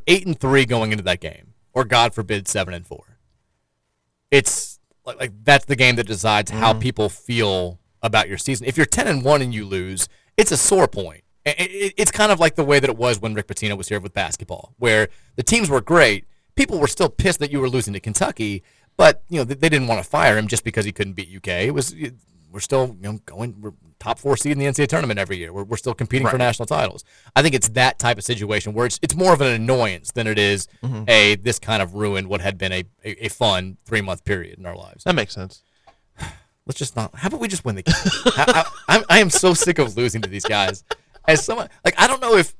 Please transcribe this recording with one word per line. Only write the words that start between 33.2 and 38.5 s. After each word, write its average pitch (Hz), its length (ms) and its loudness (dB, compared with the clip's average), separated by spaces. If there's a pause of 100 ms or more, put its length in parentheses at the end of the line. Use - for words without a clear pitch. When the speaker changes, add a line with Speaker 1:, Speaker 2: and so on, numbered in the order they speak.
Speaker 1:
a 104 40 -4
fun 95 560 -2
three-month 95 380 -4
period 92 360 -6
in 92 60 -16
our 87 100 -12
lives. - 300 -20
Speaker 2:
That 175 100 0
makes 113 180 -4
sense. 95 300 -14 (540)
Speaker 1:
<sighs> - 40 -12 (440)
Let's - 140 -10
just - 160 -8
not, 110 200 -6
how 147 120 -6
about 302 140 -6
we 226 80 -4
just 190 160 -8
win 110 100 -4
the 95 80 -12
game? 165 120 2
<laughs> - 100 -4 (320)
I, 160 260 4 (240)